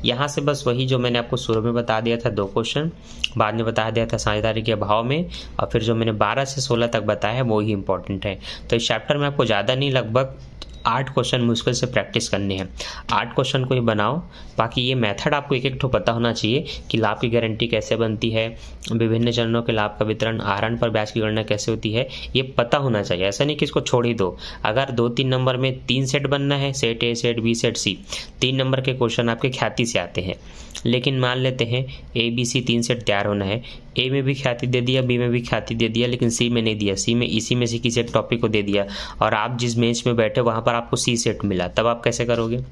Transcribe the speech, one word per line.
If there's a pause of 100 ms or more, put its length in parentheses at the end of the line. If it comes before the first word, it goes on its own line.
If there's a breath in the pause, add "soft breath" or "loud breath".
यहाँ
से
बस
वही
जो
मैंने
आपको
शुरू
में
बता
दिया
था
दो
क्वेश्चन, (460 loud breath)
बाद
में
बता
दिया
था
साझेदारी
के
अभाव
में, (300 loud breath)
और
फिर
जो
मैंने
बारह
से
सोलह
तक
बताया
है
वो
ही
important
है। (320 loud breath)
तो
इस
chapter
में
आपको
ज़्यादा
नहीं,
लगभग (500)
आठ
question
मुश्किल
से
practice
करने
हैं। (440 loud breath)
आठ
question
को
ही
बनाओ, (420 loud breath)
बाकी
ये
method
आपको
एक
एक
ठो
पता
होना
चाहिए (260 loud breath)
कि
लाभ
की
guarantee
कैसे
बनती
है, (460 loud breath)
विभिन्न
चरणों
के
लाभ
का
वितरण,
आहरण
पर
ब्याज
की
गणना
कैसे
होती
है, (300 loud breath)
ये (160)
पता
होना
चाहिए।
ऐसा
नहीं
कि
इसको
छोड़
ही
दो। (280 loud breath)
अगर
दो
तीन
number
में (140)
तीन
set
बनना
है,
set
A,
set
B,
set
सी, (420 loud breath)
तीन
number
के
question
आपके
ख्याति
से
आते
हैं, (520 loud breath)
लेकिन
मान
लेते
हैं (320 loud breath)
ए,
बी,
सी
तीन
set
तैयार
होना
है, (340 loud breath)
ए
में
भी
ख्याति
दे
दिया,
B
में
भी
ख्याति
दे
दिया,
लेकिन
सी
में
नहीं
दिया,
सी
में,
इसी
में
से
किसी
एक
topic
को
दे
दिया, (360 loud breath)
और
आप
जिस
bench
में
बैठे
वहाँ
पर
आपको
सी
set
मिला,
तब
आप
कैसे
करोगे? (120)